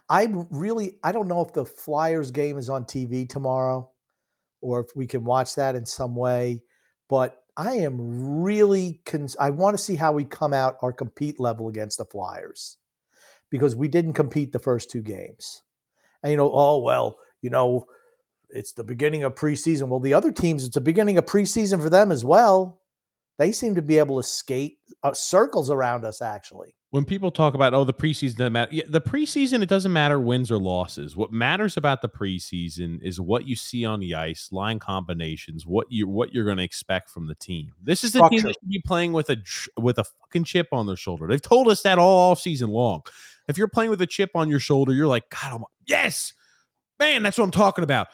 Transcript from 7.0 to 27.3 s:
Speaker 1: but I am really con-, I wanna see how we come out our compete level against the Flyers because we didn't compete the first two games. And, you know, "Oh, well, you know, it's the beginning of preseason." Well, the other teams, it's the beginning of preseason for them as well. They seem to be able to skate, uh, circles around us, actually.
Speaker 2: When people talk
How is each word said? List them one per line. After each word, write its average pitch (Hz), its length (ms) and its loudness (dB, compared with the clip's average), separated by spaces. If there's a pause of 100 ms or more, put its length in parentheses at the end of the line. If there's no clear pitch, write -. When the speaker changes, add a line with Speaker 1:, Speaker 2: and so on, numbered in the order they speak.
Speaker 1:
but 131 340 0 (140)
I 202 180 -4
am 131 640 -4
really 196 640 2
con-, 143 240 -6 (100)
I 143 100 2
wanna 190 280 2
see 196 180 -4
how 156 160 2
we 147 140 0
come 143 280 -4
out 131 280 0
our 123 100 -2
compete 143 480 -8
level 113 300 -2
against 107 300 -8
the 110 60 -8
Flyers 90 720 -12 (720)
because 131 240 2
we 139 120 -2
didn't 160 260 0
compete 143 380 -2
the 117 80 -4
first 120 300 -2
two 120 140 -8
games. - 580 -14 (600)
And, 147 80 0
you 151 60 2
know, 143 140 4
"Oh, 143 280 6
well, 120 400 0 (240)
you 123 80 -4
know, 123 340 2 (640)
it's 113 240 -12
the 117 100 -12
beginning 143 400 -2
of 131 120 -2
preseason." 147 520 -2
Well, 127 120 -2
the 135 160 2
other 247 160 4
teams, 156 340 0
it's 123 80 0
the 139 80 0
beginning 185 380 2
of - 80 2
preseason 202 540 0
for 156 100 0
them 196 200 8
as 123 140 -2
well. 190 560 6 (560)
They 160 140 2
seem 226 240 -2
to 170 80 0
be 151 160 4
able 139 220 2
to - 60 -6
skate, 135 520 -6 (240)
uh, 143 100 2
circles 180 560 2
around 123 360 0
us, 107 160 -10
actually. 104 520 -12 (180)
Speaker 2:
When 139 120 0
people 190 260 -2
talk 151 240 2